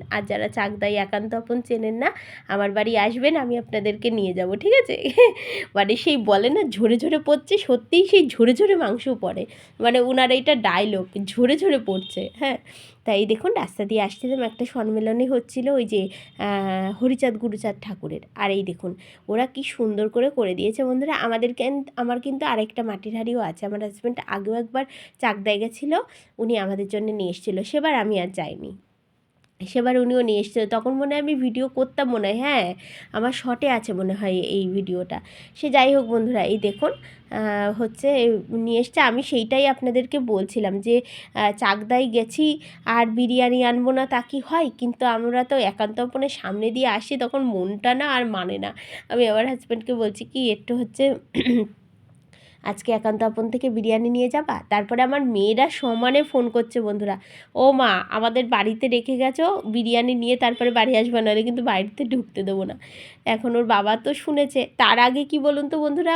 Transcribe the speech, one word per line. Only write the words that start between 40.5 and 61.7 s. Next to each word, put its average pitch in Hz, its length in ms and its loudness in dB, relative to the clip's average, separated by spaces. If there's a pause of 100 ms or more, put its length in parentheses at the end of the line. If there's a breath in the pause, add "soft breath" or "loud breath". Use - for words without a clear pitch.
যে, 226 140 2 (400 loud breath)
আহ, 208 220 0
চাকদায় 214 500 0
গেছি 226 400 0 (380 loud breath)
আর 233 220 2
বিরিয়ানি 247 580 0
আনবো 240 280 2
না 262 140 0
তা 247 140 -2
কি 277 200 -8
হয়? 320 280 0 (100)
কিন্তু 247 280 -4
আমরা 240 380 0
তো 277 140 0
একান্ত 208 420 -2
আপনের 262 400 -2
সামনে 202 300 -4
দিয়ে 254 180 0
আসি, 214 280 -2
তখন 247 280 -2
মনটা 208 500 -2
না 277 120 -2
আর 254 200 0
মানে 196 320 -4
না। 196 120 -6 (380 loud breath)
আমি 240 200 2
আমার 214 200 2
হাজব্যান্ডকে 240 460 -6
বলছি 214 300 -2
কি, - 160 -8 (100)
"একটু 208 260 -4
হচ্ছে 254 280 -2 (300)
<clears throat> 240 460 0 (840 soft breath)
আজকে 202 280 -6
একান্ত 220 300 0
আপন 220 280 0
থেকে 247 200 -2
বিরিয়ানি 226 400 0
নিয়ে 247 180 2
যাবা?" 294 280 -2 (120)
তারপরে 208 340 0
আমার 277 240 2
মেয়েরা 220 440 2
সমানে 247 520 0
ফোন 269 260 0
করছে 233 320 -2
বন্ধুরা, 202 360 -2 (380 loud breath)
"ও 247 180 4
মা, 254 200 6 (180)
আমাদের 226 360 0
বাড়িতে 233 420 0
রেখে 240 280 0
গেছো, 262 300 0 (200)
বিরিয়ানি 233 480 0
নিয়ে 240 220 0
তারপরে 240 340 0
বাড়ি 233 260 2
আসবা, 233 240 2
নাহলে 220 220 2
কিন্তু 240 200 -2
বাড়িতে 208 420 -2